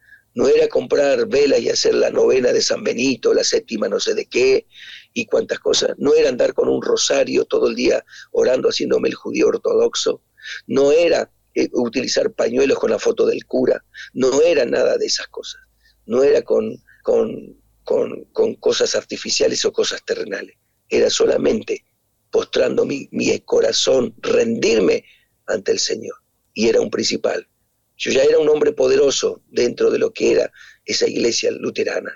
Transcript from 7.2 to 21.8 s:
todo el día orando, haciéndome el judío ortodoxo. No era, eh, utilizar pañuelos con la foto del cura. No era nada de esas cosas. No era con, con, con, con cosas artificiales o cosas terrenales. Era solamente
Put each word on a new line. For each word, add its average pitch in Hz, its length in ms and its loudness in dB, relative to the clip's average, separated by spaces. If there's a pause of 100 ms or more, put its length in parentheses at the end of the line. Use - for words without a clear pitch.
todo - 220 0
el 117 80 -4
día - 300 0 (260)
orando, 127 380 2
haciéndome 127 400 -2
el 127 60 -6
judío - 320 -2
ortodoxo. - 720 0 (460)
No 139 260 4
era, 160 380 2 (220)
eh, 127 200 -2
utilizar 117 580 -2
pañuelos 123 480 0
con 110 120 0
la 104 80 0
foto 113 260 0
del - 200 0
cura. 127 380 0 (300)
No 131 280 2
era 156 240 4
nada 123 320 0
de 113 80 -4
esas - 220 -4
cosas. - 340 -16 (440)
No 120 180 0
era 143 200 4
con, 113 380 -2 (220)
con, 117 540 -2 (260)
con, - 480 -4
con 110 240 0
cosas 120 400 0
artificiales - 680 -2
o 101 80 -2
cosas 95 320 -4
terrenales. - 500 -8 (320)
Era - 220 2
solamente - 720 0 (460)